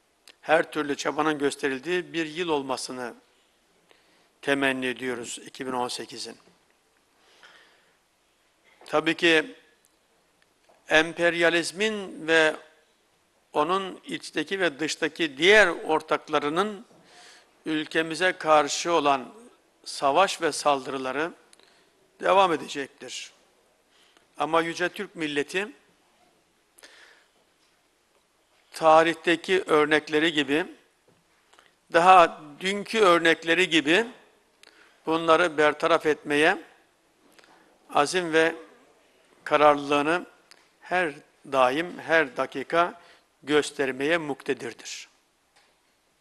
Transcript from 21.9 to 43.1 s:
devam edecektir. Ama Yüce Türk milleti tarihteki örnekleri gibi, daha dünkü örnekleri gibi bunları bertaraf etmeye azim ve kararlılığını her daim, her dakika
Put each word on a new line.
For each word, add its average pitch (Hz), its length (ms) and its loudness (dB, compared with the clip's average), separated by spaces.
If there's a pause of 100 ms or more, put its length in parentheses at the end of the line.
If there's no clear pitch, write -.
devam 185 320 4
edecektir. 127 800 -10 (1040)
Ama 156 220 0
Yüce 165 280 -4
Türk 180 280 -14
milleti 156 520 -6 (3000)
tarihteki 165 920 2
örnekleri 151 720 2
gibi, 147 340 -2 (1300)
daha 170 500 6 (180)
dünkü 202 400 -4
örnekleri 165 680 4
gibi 160 380 2 (1000)
bunları 160 520 2
bertaraf 156 480 2
etmeye 151 560 0 (1300)
azim 160 380 0
ve 160 220 2 (880)
kararlılığını 147 840 2 (540)
her 175 340 -4 (380)
daim, 135 460 0
her 139 380 0
dakika 143 640 -2 (420)